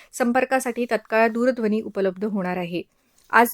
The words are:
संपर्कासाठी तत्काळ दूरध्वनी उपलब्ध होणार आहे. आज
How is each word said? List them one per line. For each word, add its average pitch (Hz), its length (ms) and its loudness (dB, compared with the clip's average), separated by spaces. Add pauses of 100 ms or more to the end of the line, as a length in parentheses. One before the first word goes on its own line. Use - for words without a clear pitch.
(140)
संपर्कासाठी 254 800 0
तत्काळ 220 360 2
दूरध्वनी 226 540 0
उपलब्ध 196 440 -4
होणार 185 320 -4
आहे. 175 240 -6 (500)
आज 233 220 6